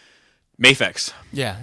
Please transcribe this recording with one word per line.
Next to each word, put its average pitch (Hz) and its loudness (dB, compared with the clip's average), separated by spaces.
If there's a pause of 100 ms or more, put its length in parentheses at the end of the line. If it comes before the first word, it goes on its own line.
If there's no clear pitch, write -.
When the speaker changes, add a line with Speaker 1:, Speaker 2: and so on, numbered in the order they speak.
(600)
Speaker 1:
Mafex. 123 2 (200)
Speaker 2:
Yeah, 117 -8